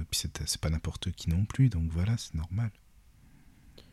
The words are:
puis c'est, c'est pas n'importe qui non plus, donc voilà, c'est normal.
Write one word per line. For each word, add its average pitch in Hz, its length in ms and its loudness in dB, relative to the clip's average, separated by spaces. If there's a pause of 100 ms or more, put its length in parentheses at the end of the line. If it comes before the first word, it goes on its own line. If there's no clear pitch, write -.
(100)
puis - 100 0
c'est, 73 260 -4
c'est - 140 -2
pas - 100 0
n'importe 80 420 -2
qui - 180 -4
non 90 140 4
plus, 131 260 4
donc 82 200 0
voilà, 92 280 2
c'est - 160 -10
normal. 87 360 -2 (1200)